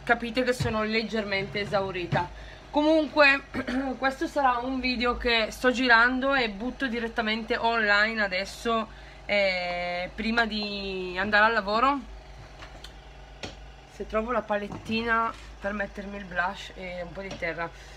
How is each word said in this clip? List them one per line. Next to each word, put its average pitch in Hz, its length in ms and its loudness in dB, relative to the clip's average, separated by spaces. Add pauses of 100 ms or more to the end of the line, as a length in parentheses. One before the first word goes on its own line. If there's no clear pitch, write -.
capite 233 400 2
che 247 120 2
sono 220 300 0
leggermente 208 760 -2
esaurita. 190 680 -2 (440)
Comunque, 302 720 6 (300)
<clears throat> 262 260 -2
questo 269 280 0
sarà 269 360 4
un 262 180 -2
video 240 380 0
che 226 320 2
sto 254 200 0
girando 254 640 4
e 254 160 2
butto 240 380 -6
direttamente 226 720 -2
online 220 680 2
adesso, 202 640 -2 (380)
eh, 180 880 0
prima 226 320 2
di 196 720 -4
andare 208 260 6
al 226 80 6
lavoro. 226 460 2 (1900)
Se 202 140 -10
trovo 220 260 -2
la 226 80 0
palettina 226 880 0 (300)
per 202 140 -4
mettermi 202 420 -6
il 202 80 -10
blush 180 500 -4
e 180 280 -8
un 170 100 -10
po' 185 80 -12
di 190 160 -10
terra. 165 320 -4 (280)